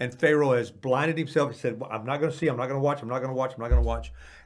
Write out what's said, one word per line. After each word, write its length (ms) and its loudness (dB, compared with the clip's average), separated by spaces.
and 180 -6
Pharaoh 360 6
has 160 0
blinded 480 0
himself. 340 0
He 60 -16
said, 200 -4
"Well, 140 -10
I'm 140 -6
not 140 -2
gonna 120 0
see, 160 -2
I'm 80 0
not 120 -2
gonna 120 -2
watch, 220 0
I'm 60 -8
not 120 -2
gonna 140 -4
watch, 200 -2
I'm 60 -12
not 80 -6
gonna 140 6
watch." 300 -4